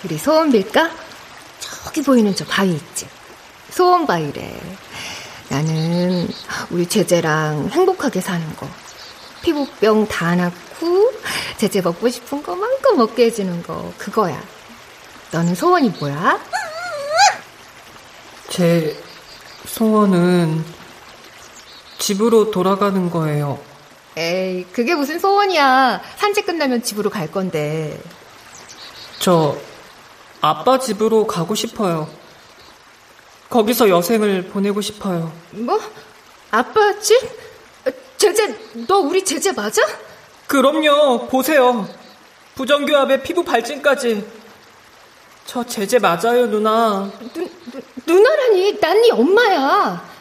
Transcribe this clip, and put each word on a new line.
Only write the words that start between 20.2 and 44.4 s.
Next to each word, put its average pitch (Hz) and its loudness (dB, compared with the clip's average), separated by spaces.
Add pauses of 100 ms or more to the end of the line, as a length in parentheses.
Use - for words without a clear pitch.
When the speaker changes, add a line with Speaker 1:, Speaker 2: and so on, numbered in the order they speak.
Speaker 2:
집으로 214 2
돌아가는 190 0
거예요. 147 -2 (560)
Speaker 1:
에이, 180 -4
그게 254 0
무슨 302 -2
소원이야. 294 2 (160)
산책 403 0
끝나면 277 0
집으로 202 -2
갈 165 -6
건데. 160 -4 (1200)
Speaker 2:
저 160 2 (840)
아빠 156 2
집으로 220 0
가고 175 -4
싶어요. 175 -4 (1400)
거기서 226 2
여생을 190 2
보내고 202 -2
싶어요. 170 -6 (200)
Speaker 1:
뭐? 247 -2 (720)
아빠 403 2
집? 440 4 (1000)
제재, 403 2 (300)
너 381 4
우리 330 0
제재 359 -4
맞아? 214 -2 (640)
Speaker 2:
그럼요. 285 2
보세요. 254 2 (680)
부정교합에 269 2
피부 349 -4
발진까지. 254 -2 (1200)